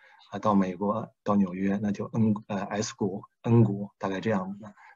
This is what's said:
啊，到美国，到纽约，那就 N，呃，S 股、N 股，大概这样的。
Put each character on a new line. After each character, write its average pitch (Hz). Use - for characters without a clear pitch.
啊， 101
到 104
美 92
国， 101
到 104
纽 98
约， 98
那 104
就 107
N， 110
呃， 98
S 107
股、 101
N 117
股， 101
大 98
概 95
这 110
样 95
的。 -